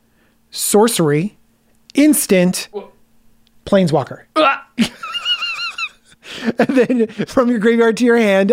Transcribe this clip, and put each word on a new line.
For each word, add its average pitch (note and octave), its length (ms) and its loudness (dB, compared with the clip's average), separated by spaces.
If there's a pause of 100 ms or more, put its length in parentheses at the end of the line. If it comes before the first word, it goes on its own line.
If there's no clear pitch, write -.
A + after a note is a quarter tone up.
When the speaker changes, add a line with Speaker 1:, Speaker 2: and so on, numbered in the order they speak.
(520)
Speaker 1:
sorcery, F#3+ 880 0 (560)
instant, G3 760 2
Speaker 2:
Wha- - 140 -12 (800)
Speaker 1:
planeswalker. D#3+ 580 0 (120)
Speaker 2:
Ah! D4 320 0 (100)
Speaker 1:
<laughs> - 0 - (1800)
And C4 180 0
then A#3 300 2
from A#3+ 420 -2
your A#3+ 100 -2
graveyard A3+ 380 2
to B3 80 0
your A#3 100 4
hand, G3 380 2